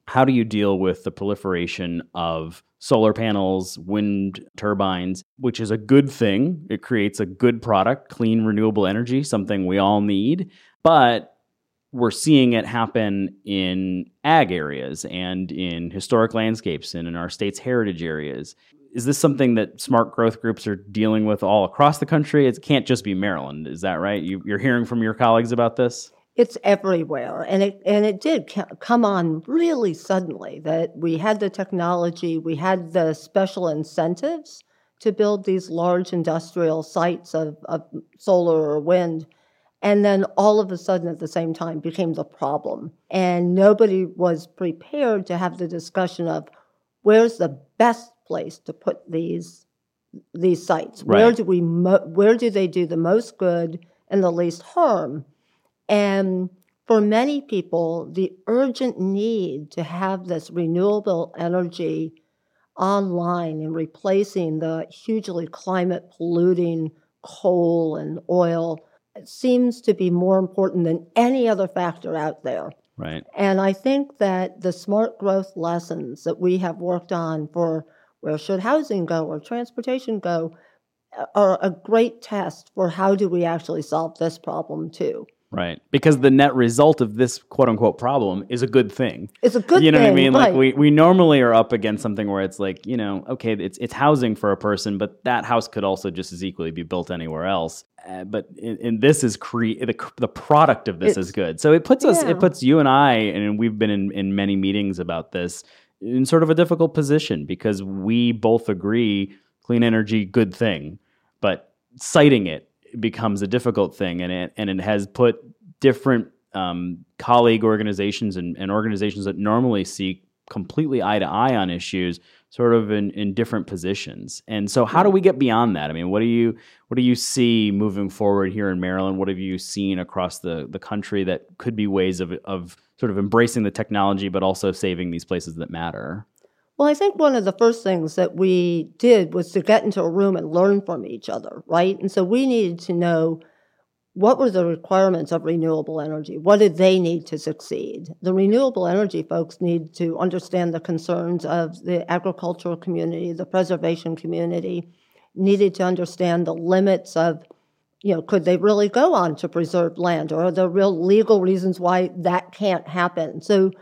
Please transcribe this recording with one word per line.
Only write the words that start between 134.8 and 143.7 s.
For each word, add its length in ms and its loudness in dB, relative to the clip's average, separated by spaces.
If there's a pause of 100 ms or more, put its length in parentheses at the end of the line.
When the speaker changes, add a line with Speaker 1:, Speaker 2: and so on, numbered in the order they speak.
Speaker 1:
these 120 -8
places 340 -6
that 120 -10
matter? 560 -10 (520)
Speaker 2:
Well, 100 2
I 60 4
think 240 0
one 180 4
of 80 0
the 80 0
first 320 2
things 320 -2
that 220 -2
we 600 0
did 360 6
was 180 -4
to 100 0
get 220 4
into 180 -2
a 80 -2
room 280 2
and 120 -6
learn 320 4
from 240 -8
each 220 -12
other, 400 -10
right? 320 2
And 100 -4
so 140 0
we 240 2
needed 320 0
to 140 -6
know 480 0 (720)